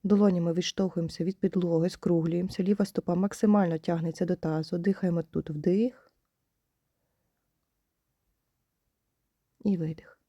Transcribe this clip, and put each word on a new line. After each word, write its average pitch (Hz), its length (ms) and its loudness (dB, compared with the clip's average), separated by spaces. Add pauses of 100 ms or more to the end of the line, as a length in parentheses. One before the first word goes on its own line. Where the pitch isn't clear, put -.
Долонями 185 500 4
відштовхуємося 170 680 -2
від 190 160 -4
підлоги, 175 500 2
скруглюємося. 175 760 0
Ліва 202 220 2
стопа - 300 -2
максимально 196 600 2
тягнеться 165 480 -2
до 180 100 0
тазу. 160 420 -4
Дихаємо 170 460 -2
тут - 260 -6
вдих. 180 600 -2 (3500)
І 196 180 0
видих. 160 500 -8